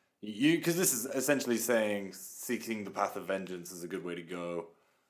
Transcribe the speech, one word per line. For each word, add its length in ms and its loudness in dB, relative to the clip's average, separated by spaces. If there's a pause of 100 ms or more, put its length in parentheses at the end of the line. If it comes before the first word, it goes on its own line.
(200)
you, 400 4
'cause 160 2
this 160 4
is 140 -2
essentially 500 2
saying 560 2
seeking 720 -4
the 60 -10
path 260 0
of 100 -8
vengeance 460 -2
is 120 -10
a 40 -6
good 160 -4
way 120 -4
to 60 -8
go. 440 -6 (440)